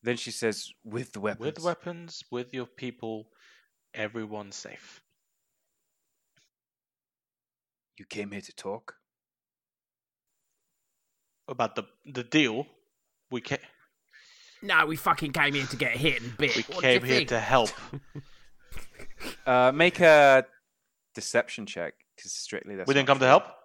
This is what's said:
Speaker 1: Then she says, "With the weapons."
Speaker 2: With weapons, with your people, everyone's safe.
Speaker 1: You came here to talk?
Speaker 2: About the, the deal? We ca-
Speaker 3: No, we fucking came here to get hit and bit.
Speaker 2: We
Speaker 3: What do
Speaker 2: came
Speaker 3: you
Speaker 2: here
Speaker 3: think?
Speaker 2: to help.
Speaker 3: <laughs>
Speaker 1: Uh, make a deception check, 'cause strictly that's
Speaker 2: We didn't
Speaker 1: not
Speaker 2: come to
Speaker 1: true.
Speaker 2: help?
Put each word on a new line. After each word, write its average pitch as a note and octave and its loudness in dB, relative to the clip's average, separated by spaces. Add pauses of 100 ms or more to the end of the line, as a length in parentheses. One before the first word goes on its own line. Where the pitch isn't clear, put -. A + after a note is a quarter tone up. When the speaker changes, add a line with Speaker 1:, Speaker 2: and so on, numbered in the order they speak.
Speaker 1:
Then A#2+ -2
she A#2 -10
says, - -4 (120)
"With A#2 -10
the G#2 -12
weapons." G#2 -4
Speaker 2:
With D#3 -8
weapons, E3+ -8
with B2 -8
your C3 -8
people, A2+ -12 (600)
everyone's G#2+ -10
safe. - -20 (3000)
Speaker 1:
You - -20
came G2+ -10
here G2+ -12
to - -20
talk? - -14 (2500)
Speaker 2:
About A#2+ -4
the, G#2+ -8 (220)
the B2+ -10
deal? C3+ 0 (640)
We B2 -8
ca- - -8 (1040)
Speaker 3:
No, E3 2
we D#3 -6
fucking D#3 -2
came C#3+ 0
here C#3 -2
to B2+ -8
get A#2+ -2
hit C3 0
and A#2+ -12
bit. - 0
Speaker 2:
We A#2 -2
Speaker 3:
What B2 -10
do - -6
Speaker 2:
came B2 4
Speaker 3:
you B2+ -6
Speaker 2:
here B2+ 2
Speaker 3:
think? A#2 -2
Speaker 2:
to A#2 -2
help. A2+ 2
Speaker 3:
<laughs> - -18 (1700)
Speaker 1:
Uh, B2+ 4
make E3+ 2
a C#3+ 10 (680)
deception - -2
check, E2+ -8 (240)
'cause - -16
strictly - -12
that's F#2 -8
Speaker 2:
We C3+ 2
didn't C#3 4
Speaker 1:
not C#3 6
Speaker 2:
come C3+ 4
to C3 2
Speaker 1:
true. B2+ 6
Speaker 2:
help? D#3 8 (200)